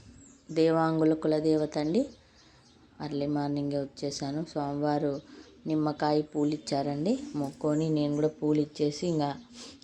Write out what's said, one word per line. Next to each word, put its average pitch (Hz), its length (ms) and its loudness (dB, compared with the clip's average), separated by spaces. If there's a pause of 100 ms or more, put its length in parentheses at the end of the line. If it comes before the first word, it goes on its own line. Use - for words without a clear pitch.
(520)
దేవాంగుల 160 640 4
కులదేవత 156 640 2
అండి. 165 280 0 (960)
ఎర్లీ 143 240 -4
మార్నింగే 143 540 -2
వచ్చేసాను. 143 680 -6
స్వామివారు 143 680 0 (460)
నిమ్మకాయ 151 540 2
పూలు 151 320 0
ఇచ్చారండి. 147 680 -2 (160)
మొక్కుకొని 151 540 0
నేను 147 260 2
కూడా 151 120 4
పూలు 151 340 0
ఇచ్చేసి 147 460 -2
ఇంకా 156 220 0 (540)